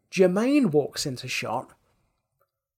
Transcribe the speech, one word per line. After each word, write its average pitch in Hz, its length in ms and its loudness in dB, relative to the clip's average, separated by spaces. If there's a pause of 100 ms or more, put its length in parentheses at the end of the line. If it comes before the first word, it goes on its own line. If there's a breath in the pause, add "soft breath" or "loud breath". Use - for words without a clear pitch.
(100)
Jermaine 202 600 2
walks 139 340 0
into 127 240 -8
shot 117 440 -6 (1040)